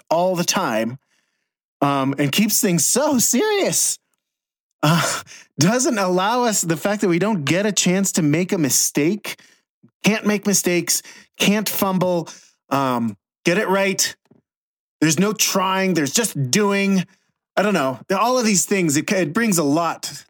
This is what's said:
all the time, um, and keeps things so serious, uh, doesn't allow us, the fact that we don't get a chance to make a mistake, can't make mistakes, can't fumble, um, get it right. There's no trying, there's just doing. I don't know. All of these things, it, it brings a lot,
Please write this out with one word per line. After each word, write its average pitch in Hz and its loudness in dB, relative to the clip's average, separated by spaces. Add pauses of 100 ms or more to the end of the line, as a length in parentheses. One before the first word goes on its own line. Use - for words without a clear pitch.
(100)
all 175 0
the 175 -2
time, 120 -2 (840)
um, 139 0
and 143 0
keeps 208 0
things 170 2
so 285 2
serious, 330 0 (840)
uh, 156 0 (360)
doesn't 247 2
allow 196 0
us, 214 0
the 165 -2
fact 208 -2
that 208 2
we 170 2
don't 190 -2
get 165 0
a 208 0
chance 185 0
to 185 0
make 160 2
a 196 0
mistake, 151 0 (640)
can't 214 0
make 208 0
mistakes, 175 0 (360)
can't 202 2
fumble, 185 0 (420)
um, 127 0 (300)
get 170 2
it 220 -2
right. 196 0 (880)
There's 151 2
no 202 2
trying, 190 0
there's 147 -2
just 143 -2
doing. 196 0 (500)
I 185 0
don't 202 0
know. 135 -2 (180)
All 247 0
of 233 0
these 202 0
things, 175 0
it, 151 -2
it 175 -2
brings 220 0
a 165 2
lot, 147 -2